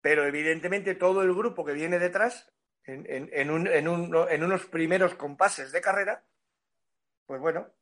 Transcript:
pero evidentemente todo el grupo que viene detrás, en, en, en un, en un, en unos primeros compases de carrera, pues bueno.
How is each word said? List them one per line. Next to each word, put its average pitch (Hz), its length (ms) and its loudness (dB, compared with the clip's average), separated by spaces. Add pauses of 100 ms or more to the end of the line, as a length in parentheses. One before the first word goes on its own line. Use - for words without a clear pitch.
pero 147 240 4
evidentemente 165 720 -2
todo 190 260 2
el 185 100 4
grupo 190 320 -2
que 147 80 -4
viene 165 280 0
detrás, 180 520 -2 (320)
en, 135 240 -12
en, 139 240 -6
en 147 180 0
un, 165 180 0
en 156 180 4
un, 170 260 -2 (160)
en 156 140 0
unos 180 240 0
primeros 175 480 0
compases 147 560 0
de 160 100 -2
carrera, 190 440 -2 (1000)
pues 135 140 -10
bueno. 156 420 -4